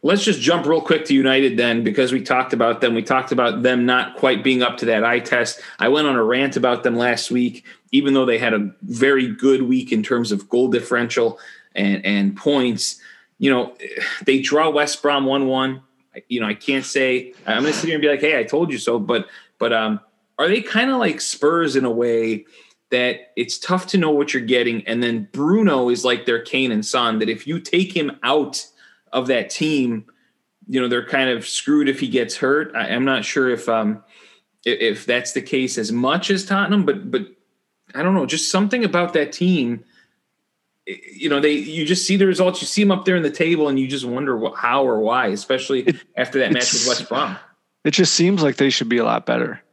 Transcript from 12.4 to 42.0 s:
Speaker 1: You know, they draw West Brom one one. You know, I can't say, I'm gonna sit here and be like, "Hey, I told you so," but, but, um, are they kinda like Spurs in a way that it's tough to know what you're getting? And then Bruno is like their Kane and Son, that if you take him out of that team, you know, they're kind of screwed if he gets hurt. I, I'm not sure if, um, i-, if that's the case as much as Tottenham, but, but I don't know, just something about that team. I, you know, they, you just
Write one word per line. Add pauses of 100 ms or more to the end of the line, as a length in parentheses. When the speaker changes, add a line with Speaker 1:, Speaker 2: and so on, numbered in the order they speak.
Speaker 1:
You
know, (480)
they
draw
West
Brom
one
one. (480)
You
know,
I
can't
say, (140)
I'm
gonna
sit
here
and
be
like,
"Hey,
I
told
you
so,"
but, (300)
but,
um, (380)
are
they
kinda
like
Spurs
in
a
way (460)
that
it's
tough
to
know
what
you're
getting?
And
then
Bruno
is
like
their
Kane
and
Son,
that
if
you
take
him
out (500)
of
that
team, (640)
you
know,
they're
kind
of
screwed
if
he
gets
hurt.
I,
I'm
not
sure
if,
um, (640)
i-,
if
that's
the
case
as
much
as
Tottenham,
but,
but (680)
I
don't
know,
just
something
about
that
team. (1040)
I, (140)
you
know,
they,
you
just